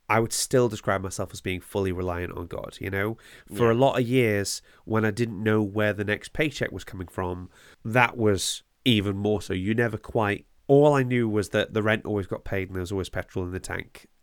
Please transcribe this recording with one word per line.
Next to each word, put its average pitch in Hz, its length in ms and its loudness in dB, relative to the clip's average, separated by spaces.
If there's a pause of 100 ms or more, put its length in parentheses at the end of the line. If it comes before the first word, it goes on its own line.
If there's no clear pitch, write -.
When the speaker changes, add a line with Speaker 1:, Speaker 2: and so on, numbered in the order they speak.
Speaker 1:
I 110 100 4
would 113 140 -2
still 123 340 2
describe 107 340 -2
myself 95 300 -8
as - 100 -14
being 90 200 -6
fully 98 320 -2
reliant 90 400 -4
on 87 140 -10
God, - 340 -10
you 95 80 -6
know? 101 280 -4 (300)
For 107 200 2
Speaker 2:
Yeah. 113 40 6
Speaker 1:
a 117 80 4
lot 131 180 4
of 127 80 2
years, 113 560 2 (220)
when 110 220 0
I 107 60 2
didn't 110 300 -4
know 107 220 2
where 104 300 0
the 101 100 -4
next 101 300 -4
paycheck - 380 -2
was 92 120 -10
coming 92 240 -10
from, 90 420 -6 (360)
that 110 320 2
was 107 440 2 (220)
even 104 320 4
more 104 260 0
so. - 120 -6
You 95 200 -2
never 113 240 0
quite, 104 480 -2 (220)
all 143 260 8
I 135 100 4
knew 123 260 0
was 104 200 0
that 107 240 0
the 107 80 2
rent 110 240 2
always 101 220 -2
got - 160 -8
paid 95 240 -4
and 92 80 -12
there 92 60 -4
was 90 100 -6
always 95 180 -4
petrol 92 360 -6
in 90 60 -8
the 92 80 -6
tank, - 480 -12 (160)